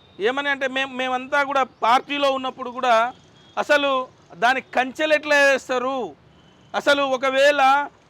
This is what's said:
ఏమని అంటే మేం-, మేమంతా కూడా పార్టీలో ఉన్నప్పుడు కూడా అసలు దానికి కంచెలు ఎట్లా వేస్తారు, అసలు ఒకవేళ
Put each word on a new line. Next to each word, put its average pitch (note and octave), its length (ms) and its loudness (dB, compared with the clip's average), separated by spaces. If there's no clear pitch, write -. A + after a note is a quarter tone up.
ఏమని C4 300 -2
అంటే C4+ 180 -2
మేం-, C4 300 -4
మేమంతా C4 460 -2
కూడా C#4 200 0
పార్టీలో C4+ 680 0
ఉన్నప్పుడు C4 380 -6
కూడా B3 440 0
అసలు C4+ 500 0
దానికి A#3+ 360 -2
కంచెలు C#4+ 420 -2
ఎట్లా D4+ 220 0
వేస్తారు, C4 800 0
అసలు C#4 260 2
ఒకవేళ C4+ 840 2